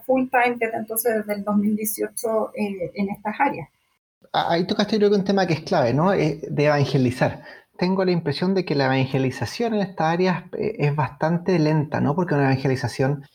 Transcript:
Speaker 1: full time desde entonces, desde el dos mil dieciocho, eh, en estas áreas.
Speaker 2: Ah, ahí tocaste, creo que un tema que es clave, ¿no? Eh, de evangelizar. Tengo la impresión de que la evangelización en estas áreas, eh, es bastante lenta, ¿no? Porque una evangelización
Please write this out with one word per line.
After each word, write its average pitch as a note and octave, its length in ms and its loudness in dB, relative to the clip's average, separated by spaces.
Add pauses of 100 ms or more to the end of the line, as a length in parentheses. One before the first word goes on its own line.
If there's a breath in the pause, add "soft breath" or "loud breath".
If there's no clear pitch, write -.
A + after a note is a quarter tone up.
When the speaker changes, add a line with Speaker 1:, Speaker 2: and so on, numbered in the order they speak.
Speaker 1:
full C4 240 2
time A#3+ 280 2
desde A3+ 200 -4
entonces, A3 380 -2
desde G#3 180 -4
el G3+ 100 -6
dos G#3 140 0
mil G#3 180 2
dieciocho, G#3+ 800 -4
eh, G3 380 -6
en G3+ 160 -2
estas G#3 280 -8
áreas. C4+ 300 -2 (640)
Speaker 2:
Ah, - 200 0
ahí F3 140 2
tocaste, G#3+ 300 0
creo G3+ 140 4
que G#3 60 4
un F#3+ 80 2
tema G3 220 2
que E3 60 0
es - 80 -2
clave, C3 320 2
¿no? F3 220 4
Eh, - 340 0
de D3 160 0
evangelizar. C#3 760 2 (360 loud breath)
Tengo F#3 280 0
la F#3 40 2
impresión F3 440 0
de F#3 100 0
que D#3 100 -2
la C#3 120 2
evangelización C3 880 0
en G3+ 80 2
estas F3+ 240 -2
áreas, F3 380 0 (120)
eh, - 220 -4
es D3 180 0
bastante E3+ 640 0
lenta, D3+ 420 2
¿no? C3 140 2
Porque F3 180 -2
una C#3+ 120 2
evangelización C3+ 800 0 (100)